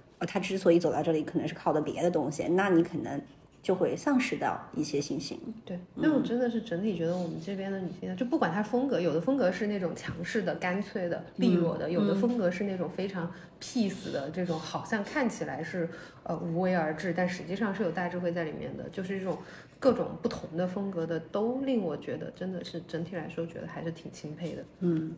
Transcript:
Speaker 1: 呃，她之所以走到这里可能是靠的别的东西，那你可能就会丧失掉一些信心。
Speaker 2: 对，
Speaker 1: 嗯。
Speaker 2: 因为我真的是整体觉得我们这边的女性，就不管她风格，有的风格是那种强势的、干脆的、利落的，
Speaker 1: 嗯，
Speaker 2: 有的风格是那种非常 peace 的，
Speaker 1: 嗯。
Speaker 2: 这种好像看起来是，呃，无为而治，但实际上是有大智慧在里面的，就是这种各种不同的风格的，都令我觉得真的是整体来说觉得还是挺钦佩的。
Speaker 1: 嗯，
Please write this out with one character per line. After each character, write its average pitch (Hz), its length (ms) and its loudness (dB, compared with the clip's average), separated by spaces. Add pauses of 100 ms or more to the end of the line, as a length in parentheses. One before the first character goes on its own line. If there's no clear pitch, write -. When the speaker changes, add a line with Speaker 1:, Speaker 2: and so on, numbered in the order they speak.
(200)
Speaker 1:
呃， 180 80 -2
她 - 120 0
之 185 180 -2
所 185 140 6
以 175 80 10
走 165 120 4
到 131 100 2
这 165 100 2
里 156 120 2
可 - 160 0
能 151 80 0
是 160 80 -4
靠 - 180 2
的 151 80 4
别 - 220 -2
的 175 80 4
东 151 200 2
西， - 160 -2
那 185 220 4
你 170 140 8
可 - 140 -4
能 139 220 -4 (420)
就 190 120 2
会 185 220 2
丧 277 240 4
失 - 160 0
掉 143 240 0 (160)
一 - 80 0
些 143 180 0
信 - 180 -2
心。 - 200 -8 (260)
Speaker 2:
对， 180 120 -6 (180)
Speaker 1:
嗯。 311 80 -4
Speaker 2:
因 311 60 6
为 - 0 -
我 269 120 6
真 233 180 0
的 247 100 2
是 226 120 0
整 175 220 -4
体 214 120 0
觉 165 120 0
得 175 80 0
我 180 120 -2
们 160 160 -6
这 196 120 -4
边 196 160 -4
的 190 80 -4
女 180 100 -4 (100)
性， 185 160 -4
就 262 80 0
不 247 140 0
管 190 140 2
她 196 100 2
风 247 260 2
格， 208 120 2
有 170 140 2
的 165 80 2
风 269 140 2
格 202 160 4
是 214 140 -2
那 208 140 0
种 175 160 0
强 - 180 -8 (100)
势 202 200 -2
的、 165 120 0
干 185 260 0
脆 185 280 -2
的、 170 140 -2 (140)
利 226 180 6
落 170 200 4
的， - 120 -2
Speaker 1:
嗯， 165 40 0
Speaker 2:
有 202 140 4
的 196 80 4
风 240 240 2
格 180 140 4
是 208 120 -2
那 196 140 -2
种 170 120 0
非 190 180 -4
常 175 240 -4 (280)
peace - 520 -2
的， 139 160 -2
Speaker 1:
嗯。 156 40 -6
Speaker 2:
这 180 140 -2
种 165 140 0
好 - 260 -6
像 208 180 0
看 254 240 0
起 - 180 -2
来 143 180 -4
是， 170 260 -2 (340)
呃， 170 140 -2
无 170 240 0
为 185 140 4
而 160 200 2
治， 170 200 -2
但 180 120 4
实 180 160 -4
际 170 120 -4
上 202 180 0
是 196 80 -2
有 175 100 2
大 180 160 0
智 175 120 -4
慧 175 120 0
在 175 120 0
里 156 80 -4
面 147 260 -8
的， 139 140 -8
就 196 120 -6
是 190 140 -2
这 185 80 -4
种 170 120 0 (420)
各 262 120 6
种 - 200 2 (100)
不 - 80 2
同 - 260 -8
的 180 100 2
风 196 240 -2
格 170 160 -2
的， 165 140 -2
都 220 420 -2
令 262 220 2
我 151 140 -2
觉 135 180 -6
得 - 160 -8
真 185 220 -6
的 170 100 -6
是 170 240 -8
整 165 160 -4
体 175 140 -6
来 156 100 -6
说 165 180 -4
觉 170 140 -10
得 - 80 -8
还 - 160 -8
是 165 80 -4
挺 - 220 -10
钦 151 200 -10
佩 160 220 -6
的。 - 80 -8 (160)
Speaker 1:
嗯， 160 380 2